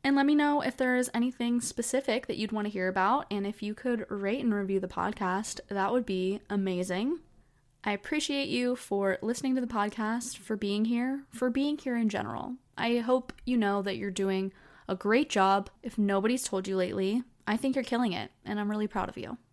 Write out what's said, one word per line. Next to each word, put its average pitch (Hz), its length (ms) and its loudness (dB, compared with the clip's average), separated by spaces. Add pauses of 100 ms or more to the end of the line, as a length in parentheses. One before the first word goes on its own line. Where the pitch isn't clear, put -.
And 277 120 4
let 277 100 6
me 294 80 6
know 294 280 6
if - 160 -2
there 254 180 2
is 254 180 2
anything 240 460 0
specific 240 680 -2
that 139 100 -4
you'd 214 140 -2
want 214 140 -2
to 208 60 -2
hear 185 160 -2
about, 196 420 2
and 202 160 -2
if 208 160 -6
you 208 120 -4
could 240 360 -2
rate 202 340 -2
and 226 100 2
review 196 260 0
the 190 80 -4
podcast, 190 800 -2
that 202 240 0
would 247 140 0
be 190 340 -2 (100)
amazing. 190 720 -2 (640)
I 214 80 0
appreciate 277 560 -2
you 247 280 0
for 196 460 0
listening 247 340 0
to 262 60 0
the 240 60 -2
podcast, 226 720 -2
for - 180 -6
being 208 300 0
here, 254 440 -2
for 254 200 0
being 285 280 0
here 247 200 -2
in 226 120 2
general. - 460 -4 (220)
I 233 220 2
hope 254 340 2 (120)
you 247 120 2
know 202 240 4
that 190 160 -2
you're 202 120 -4
doing 190 440 0 (340)
a 185 80 0
great 226 340 2
job. 196 400 4 (140)
If - 140 -6
nobody's 208 460 2
told 190 240 -2
you 190 80 -2
lately, 190 480 0 (240)
I 214 100 0
think 262 180 0
you're 262 80 0
killing 233 300 0
it, - 180 -8 (140)
and 208 140 -2
I'm 208 100 -2
really 214 180 0
proud 190 220 -4
of - 80 -12
you. - 200 -10 (160)